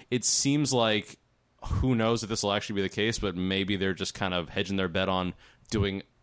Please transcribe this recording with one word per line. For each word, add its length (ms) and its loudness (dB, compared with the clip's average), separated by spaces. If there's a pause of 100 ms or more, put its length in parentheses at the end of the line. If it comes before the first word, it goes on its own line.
(120)
It 120 0
seems 480 2
like, 460 2 (460)
who 320 2
knows 260 2
if 60 -6
this 160 -2
will 80 2
actually 240 -2
be 60 2
the 60 0
case, 300 -2
but 160 -2
maybe 400 0
they're 180 0
just 220 -6
kind 180 -2
of 160 -2
hedging 280 -4
their 100 0
bet 220 -2
on 260 0 (380)
doing 320 0 (180)